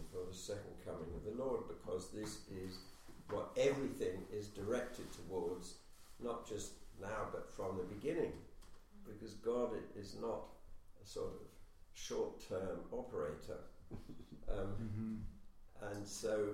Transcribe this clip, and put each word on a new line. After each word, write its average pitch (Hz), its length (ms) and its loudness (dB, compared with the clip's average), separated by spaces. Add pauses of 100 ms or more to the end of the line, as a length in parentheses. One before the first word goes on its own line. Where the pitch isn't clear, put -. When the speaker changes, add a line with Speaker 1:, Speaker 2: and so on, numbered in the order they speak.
(120)
Speaker 1:
for 92 180 0
the 90 60 -4
second - 380 -2 (120)
coming 82 300 -2
of - 80 -4
the 117 200 0
Lord, 123 240 4
because 92 440 -2
this 107 280 -2 (120)
is 92 260 -2 (520)
what - 280 2
everything 127 600 6 (140)
is 104 140 0
directed 101 680 0
towards, 87 600 0 (460)
not 120 260 0
just 104 240 -2 (300)
now, 101 300 0
but - 240 -2
from 95 220 2
the 92 60 2 (120)
beginning, 135 380 4 (760)
because 107 280 -6
God 117 380 6
i-, - 260 -2
is 98 220 -4
not 110 200 2 (600)
a 101 60 -12
sort 92 200 0
of 92 120 -4 (540)
short-term 95 840 2 (120)
operator. 78 680 0 (320)
<laughs> 113 60 -2 (540)
Um, 98 160 8 (160)
Speaker 2:
Mm-hmm. 107 1120 -2
Speaker 1:
and 101 120 0
so, 107 460 4